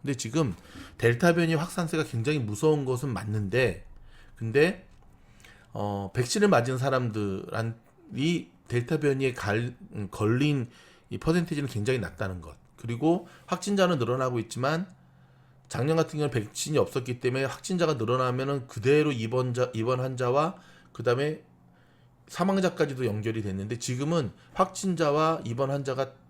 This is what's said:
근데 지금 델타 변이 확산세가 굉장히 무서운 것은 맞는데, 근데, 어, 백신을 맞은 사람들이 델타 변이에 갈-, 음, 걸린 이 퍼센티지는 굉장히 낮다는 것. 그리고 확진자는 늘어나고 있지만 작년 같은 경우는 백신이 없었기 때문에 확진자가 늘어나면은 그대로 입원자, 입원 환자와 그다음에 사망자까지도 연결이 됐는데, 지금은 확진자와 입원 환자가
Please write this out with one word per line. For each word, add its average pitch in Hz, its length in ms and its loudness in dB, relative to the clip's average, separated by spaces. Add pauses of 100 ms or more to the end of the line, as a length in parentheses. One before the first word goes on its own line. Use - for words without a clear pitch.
근데 139 140 -4
지금 120 400 -2 (420)
델타 120 380 4
변이 165 180 2
확산세가 160 520 -2
굉장히 127 340 0
무서운 135 460 2
것은 127 240 -2
맞는데, 107 760 0 (500)
근데, 139 520 2 (880)
어, 101 400 -4
백신을 202 340 2
맞은 139 300 4
사람들이 120 1700 -4 (160)
델타 120 320 -2
변이에 135 340 0
갈-, 110 420 -2 (180)
음, 104 160 -6
걸린 123 600 0 (400)
이 107 80 -8
퍼센티지는 160 500 0
굉장히 120 320 -2
낮다는 92 420 -6
것. - 140 -18 (220)
그리고 127 500 0 (200)
확진자는 180 520 2
늘어나고 127 400 0
있지만 143 480 -2 (800)
작년 151 300 0
같은 160 200 0
경우는 147 140 0
백신이 123 460 -2
없었기 123 420 0
때문에 131 240 0
확진자가 156 520 0
늘어나면은 127 720 0
그대로 143 440 4
입원자, 123 640 0
입원 120 260 0
환자와 131 560 0 (380)
그다음에 135 500 0 (880)
사망자까지도 175 760 0
연결이 107 360 -2
됐는데, 101 360 -4
지금은 135 540 -2 (220)
확진자와 160 880 0
입원 127 260 -2
환자가 135 440 -2 (160)